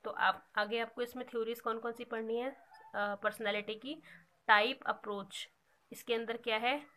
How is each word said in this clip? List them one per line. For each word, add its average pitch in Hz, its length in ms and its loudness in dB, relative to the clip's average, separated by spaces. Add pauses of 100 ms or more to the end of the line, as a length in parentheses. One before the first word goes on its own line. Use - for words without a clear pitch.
तो 214 80 -4
आप - 440 2
आगे 214 240 2
आपको 226 220 -4
इसमें 240 260 -6
theories 233 320 -2
कौन 226 200 -2
कौन 233 120 -4
सी 233 120 -8
पढ़नी 226 340 -2
है, 247 120 0
अ, 269 60 -10 (400)
पर्सनैलिटी 208 800 0
की, 269 260 -10 (460)
type 226 400 8
approach, 202 640 -4 (420)
इसके 233 220 -4
अंदर 226 240 -2
क्या 226 200 0
है? 254 280 2 (120)